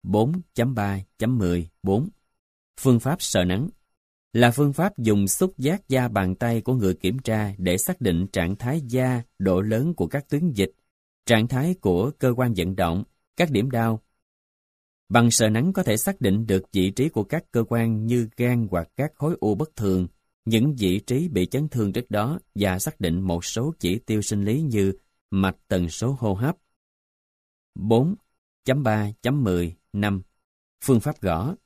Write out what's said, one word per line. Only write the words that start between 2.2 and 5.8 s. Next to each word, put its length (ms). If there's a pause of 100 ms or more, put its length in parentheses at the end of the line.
Phương 200
pháp 220
sờ 220
nắng 240 (640)
là 180
phương 220
pháp 260
dùng 300
xúc 300
giác 300